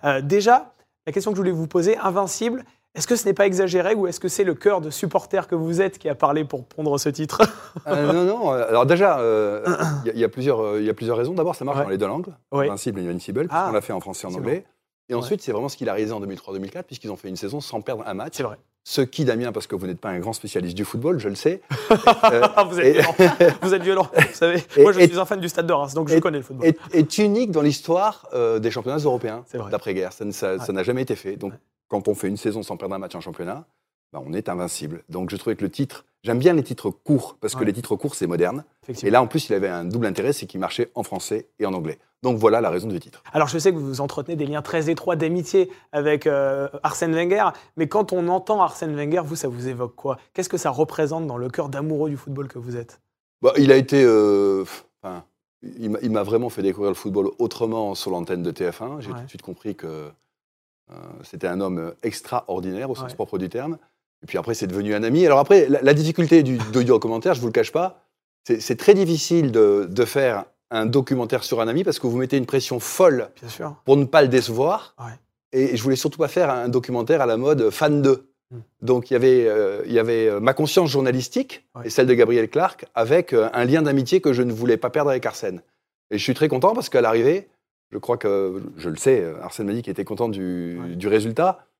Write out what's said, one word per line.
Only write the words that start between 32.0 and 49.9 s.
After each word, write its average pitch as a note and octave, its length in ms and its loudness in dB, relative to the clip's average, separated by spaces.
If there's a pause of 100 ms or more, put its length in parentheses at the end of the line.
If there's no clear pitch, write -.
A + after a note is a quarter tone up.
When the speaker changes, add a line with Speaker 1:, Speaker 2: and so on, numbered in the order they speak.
Speaker 2:
on G#2+ 60 2
fait F#2+ 120 -6
une G2 100 -4
saison G#2+ 280 -6
sans F#2+ 120 -10
perdre F#2+ 200 -8
un - 20 -8
match F#2 160 -12
en F2 60 -12
championnat, F2+ 440 -12 (480)
bah, D2+ 140 -12
on D2 60 -10
est G2+ 160 -6
invincible. E2+ 600 -8
Donc, F2+ 220 -8
je G2+ 60 -8
trouvais A2 180 -4
que - 80 -10
le F#2+ 80 -4
titre, - 340 -8 (200)
j'aime A#2 160 0
bien F3 120 6
les D3+ 120 2
titres - 260 -6
courts, - 500 -2
parce G#2 140 -4
que C3 60 -6
Speaker 1:
Ouais. A2 60 0
Speaker 2:
les G#2 60 0
titres A2 220 -4
courts, C3 220 -6
c'est F#2+ 100 -4
moderne. F2+ 380 -2 (180)
Speaker 1:
Effectivement. C3 260 -6
Speaker 2:
Et - 40 2
là, C3 100 8
en A#2 60 0
plus, D3+ 200 -4
il A2 60 0
avait G2 140 0
un F2 160 -6
double A2 220 -4
intérêt, G2+ 260 -2
c'est G2 140 -6
qu'il F#2 120 -12
marchait F#2 380 -4
en A#2 80 -4
français - 420 -8 (140)
et G#2 60 -2
en F#2+ 80 -2
anglais. D#2 240 -6 (260)
Donc, B2 140 0
voilà A2 220 6
la G2+ 100 2
raison F2+ 180 -4
du F#2+ 100 -4
titre. - 240 -16 (100)
Speaker 1:
Alors, D3+ 140 4
je D#3 120 -4
sais F3+ 140 4
que E3 60 -2
vous C3+ 220 -6
entretenez C#3+ 340 -6
des D3+ 120 -4
liens D3 160 -6
très D#3+ 280 -2
étroits E3 240 -2
d'amitié F3 560 0 (220)
avec, D3 340 0
euh, C#3 400 0 (160)
Arsène D#3+ 320 -2
Wenger, F3+ 360 2 (260)
mais D#3+ 100 -2
quand G#3 260 -2
on F3 140 -2
entend F#3 360 0
Arsène D#3 340 -2
Wenger, D3+ 280 -2
vous, D#3 120 -8
ça D3 100 -6
vous A#2+ 220 -6
évoque B2 260 -8